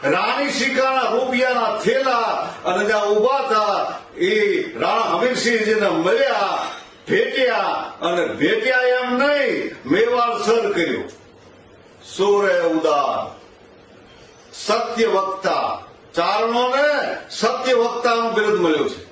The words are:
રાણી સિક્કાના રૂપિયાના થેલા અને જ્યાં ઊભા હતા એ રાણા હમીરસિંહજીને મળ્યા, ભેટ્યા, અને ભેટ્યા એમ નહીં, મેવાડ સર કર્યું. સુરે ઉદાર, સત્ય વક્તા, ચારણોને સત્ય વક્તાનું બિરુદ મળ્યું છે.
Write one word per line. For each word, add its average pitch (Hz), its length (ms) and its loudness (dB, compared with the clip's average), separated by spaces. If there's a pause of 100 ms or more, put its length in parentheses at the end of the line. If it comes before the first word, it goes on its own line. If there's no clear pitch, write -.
રાણી 220 480 0
સિક્કાના 262 500 0
રૂપિયાના 247 760 0
થેલા 254 760 0 (120)
અને 202 200 0
જ્યાં 208 220 0
ઊભા 214 300 2
હતા 214 640 0 (180)
એ 202 440 2 (180)
રાણા 202 220 0
હમીરસિંહજીને 220 880 0
મળ્યા, 208 760 0 (420)
ભેટ્યા, 240 920 0
અને 175 240 0
ભેટ્યા 226 540 0
એમ 247 380 0
નહીં, 277 580 0 (100)
મેવાડ 233 600 2
સર 214 260 2
કર્યું. 147 380 -2 (1080)
સુરે 196 440 4
ઉદાર, 156 720 0 (1200)
સત્ય 226 540 -2
વક્તા, 185 760 -2 (320)
ચારણોને 240 1000 0 (120)
સત્ય 247 440 -2
વક્તાનું 233 600 0
બિરુદ 208 260 0
મળ્યું 156 300 2
છે. - 220 -12